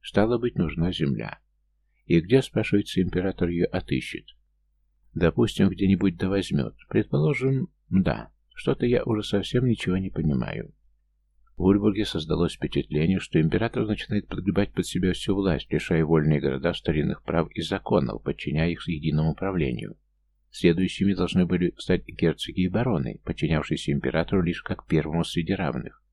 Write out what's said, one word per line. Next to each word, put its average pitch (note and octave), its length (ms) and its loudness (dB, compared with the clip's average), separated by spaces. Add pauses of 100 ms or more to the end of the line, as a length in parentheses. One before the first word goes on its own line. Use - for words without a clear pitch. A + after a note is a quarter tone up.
Стало A2+ 360 2
быть, A#2+ 180 -2
нужна E2+ 360 0
земля. A#1 480 -4 (680)
И E2 140 4
где, A2 220 4
спрашивается, G2+ 600 0
император F2+ 480 0
её E2+ 220 0
отыщет? - 540 -4 (880)
Допустим, F#2+ 560 2
где-нибудь F#2+ 480 2
да F#2 120 -4
возьмёт. E2+ 460 -2 (140)
Предположим, C3+ 800 0 (200)
да. A#1+ 420 0 (220)
Что-то - 320 -2
я A#2+ 180 2
уже G#2+ 200 -2
совсем B2+ 440 0
ничего F#2+ 300 0
не F#2+ 120 -4
понимаю. C2+ 640 -2 (840)
В F2 80 -4
Ульбурге G2+ 420 4
создалось D#2+ 480 0
впечатление, D2+ 680 0
что - 200 0
император G2 460 0
начинает G#2 420 -4
подгребать F#2+ 460 -2
под F2+ 120 -2
себя F#2 280 0
всю - 220 -2
власть, F#2+ 360 0
лишая D#2+ 340 2
вольные D2+ 340 4
города C#2 340 0
старинных - 500 -2
прав E2 280 0
и E2+ 100 -6
законов, D#2+ 640 -2
подчиняя D#2+ 460 -2
их - 180 -6
единому D#2 480 0
правлению. C#2 640 -4 (540)
Следующими F#2 640 2
должны F2+ 320 2
были F2 320 0
стать - 300 -2
герцоги - 540 -2
и F2+ 80 2
бароны, G#2 540 -2
подчинявшиеся D2+ 680 -2
императору D#2 500 0
лишь E2+ 220 -2
как - 240 -8
первому D#2+ 360 0
среди F2 300 -4
равных. C#2+ 480 -6 (120)